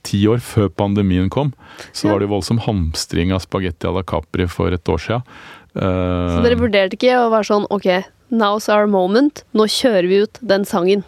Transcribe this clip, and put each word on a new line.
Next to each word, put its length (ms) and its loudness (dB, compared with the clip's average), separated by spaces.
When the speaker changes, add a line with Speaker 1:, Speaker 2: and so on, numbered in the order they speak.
Speaker 1:
ti 240 0
år 140 2
før 300 0
pandemien 580 0
kom, 240 -2
så 140 -6
Speaker 2:
Ja. 60 4
Speaker 1:
var 80 2
det 100 0
jo 60 0
voldsom 280 -2
hamstring 720 -2
av 100 -4
Spagetti 420 -6
à 60 -2
la 100 -2
Capri 460 -4
for 240 -2
et 160 -6
år 100 0
siden. 240 -4
Eh, 640 -2
Speaker 2:
Så 40 2
dere 140 2
vurderte 400 0
ikke 220 2
å 120 2
være 200 2
sånn, 200 0
«Ok, 340 0
now's 380 0
our 180 4
moment, 560 2
nå 140 4
kjører 420 2
vi 140 4
ut 180 -6
den 240 0
sangen»? 440 0